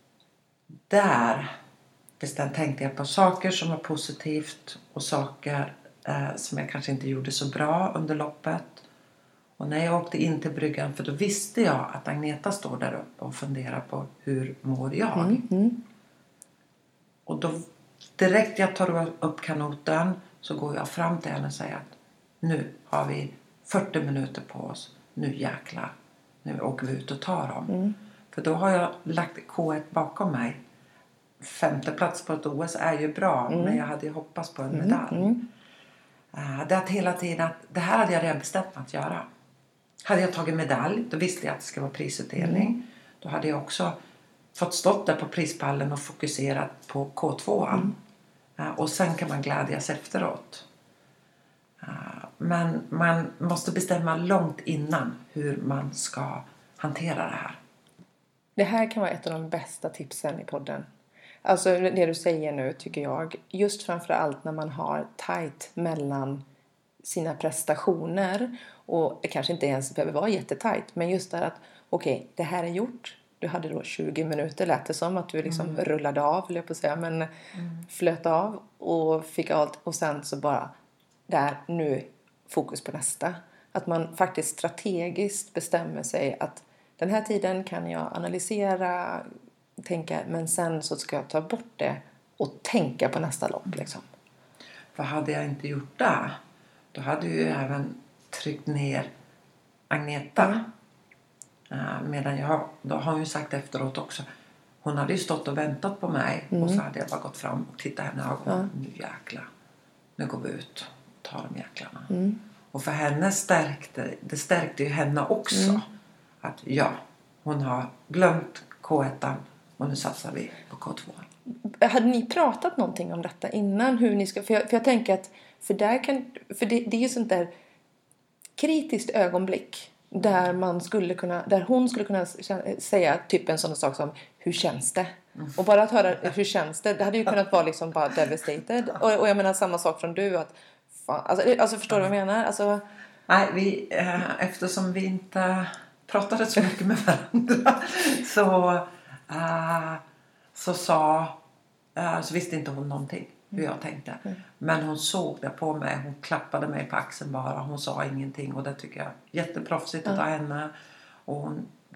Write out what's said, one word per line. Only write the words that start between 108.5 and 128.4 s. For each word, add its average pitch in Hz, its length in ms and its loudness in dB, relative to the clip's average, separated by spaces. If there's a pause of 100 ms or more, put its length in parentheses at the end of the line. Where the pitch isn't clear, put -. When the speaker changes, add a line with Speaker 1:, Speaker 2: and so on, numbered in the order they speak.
Speaker 2:
Ja. 139 80 -6
Speaker 1:
Nu 135 60 -8 (180)
jäklar, - 440 -12 (680)
nu 147 100 -4
går 127 140 -6
vi - 100 -6
ut - 360 -12 (320)
och - 120 -20
tar - 200 -10
de - 100 -8
jäklarna. - 400 -14 (100)
Speaker 2:
Mm. 196 300 2 (320)
Speaker 1:
Och 139 120 -8
för 151 80 -2
henne 151 400 2
stärkte, 151 880 0
det - 160 -8
stärkte 160 460 0
ju 143 60 0
henne 147 320 2
också. - 480 2
Speaker 2:
Mm. 104 120 6 (600)
Speaker 1:
Att - 260 -8
ja, 135 240 4 (520)
hon 147 180 0
har 127 240 0 (220)
glömt 165 560 2 (180)
K 147 220 4
ettan 135 320 -2 (420)
och 143 120 -2
nu 135 60 -2
satsar - 360 -6
vi - 200 -8 (180)
på - 60 -16
K - 180 -8
tvåan. - 320 -16 (640)
Speaker 2:
Hade 233 140 6
ni 240 200 4
pratat 349 520 2
någonting 175 360 0
om 170 80 -4
detta - 280 -6
innan? 214 480 2
Hur 226 180 6
ni 196 120 2
ska, 226 160 -4
för 226 100 2
jag, 208 160 4
för - 80 2
jag 233 60 2
tänker 233 300 6
att, 190 160 -2 (320)
för - 120 0
där 214 300 4
kan, 269 220 0 (340)
för 220 60 2
det, 233 220 4
det 226 100 0
är 226 40 4
ju 254 80 4
sånt 233 200 0
där 175 200 2 (1080)